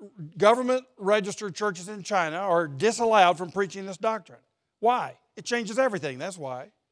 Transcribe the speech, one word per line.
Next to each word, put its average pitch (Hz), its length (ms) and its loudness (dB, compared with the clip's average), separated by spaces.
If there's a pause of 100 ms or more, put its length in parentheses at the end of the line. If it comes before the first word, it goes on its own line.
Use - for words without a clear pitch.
(380)
government-registered 214 1160 0
churches 185 340 -6
in 208 140 -12
China 170 340 0
are 175 300 2
disallowed 196 720 4
from 175 140 -8
preaching 196 340 -4
this 190 120 -12
doctrine. 214 420 -6 (400)
Why? 208 380 0 (180)
It 196 80 -16
changes 226 340 -4
everything, 160 420 0
that's 185 180 -8
why. 135 340 -10 (200)